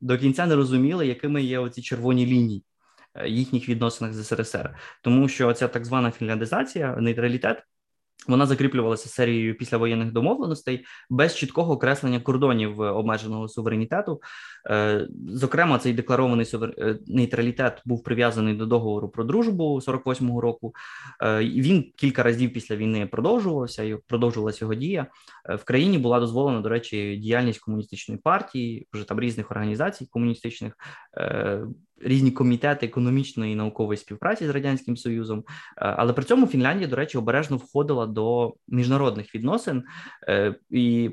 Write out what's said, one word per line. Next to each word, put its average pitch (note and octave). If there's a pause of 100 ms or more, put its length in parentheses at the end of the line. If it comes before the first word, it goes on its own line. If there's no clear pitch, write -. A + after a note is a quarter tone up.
до B2
кінця C3+
не D#3+
розуміли, C#3
якими C#3+
є B2+
оці B2
червоні B2
лінії, A#2+ (520)
е, -
їхніх B2
відносинах A#2
з A2
С G#2+
Р G#2+
С -
Р. - (260)
Тому C3
що B2
ця B2
так A#2+
звана A#2+
фінляндизація, B2
нейтралітет, A#2 (640)
вона C3
закріплювалася B2+
серією A2+
післявоєнних A#2
домовленостей D3+ (240)
без D3
чіткого E3
окреслення C3
кордонів A#2+
обмеженого A2
суверенітету. A2+ (480)
Е, G#2+ (200)
зокрема, C3
цей B2
декларований B2
сувер-, A2+
е, G#2+
нейтралітет A#2+
був A#2+
прив'язаний A2
до A2
договору A2
про A2+
дружбу E3
сорок C3
восьмого B2+
року. A#2 (480)
Е, A2
і B2+
він D#3
кілька C3
разів A#2+
після A2+
війни G#2+
продовжувався, D#3
і G#2+ (100)
продовжувалася A2+
його A2
дія. C#3+ (420)
Е, G2
в G#2
країні E3
була A#2+
дозволена, A#2+
до G#2+
речі, G#2+
діяльність A2+
комуністичної G#2+
партії, B2+
вже G#2+
там G#2
різних A2+
організацій G#2+
комуністичних. A#2 (440)
Е, G#2 (360)
різні C3
комітети C3
економічної B2
і -
наукової G#2+
співпраці E3
з -
Радянським C3+
Союзом. A2+
Е, A2 (340)
але A#2
при B2+
цьому B3
Фінляндія, D3
до C3
речі, C#3
обережно C3
входила C#3+
до A2+ (140)
міжнародних B2
відносин, C3+ (440)
е, G2+ (140)
і A#2+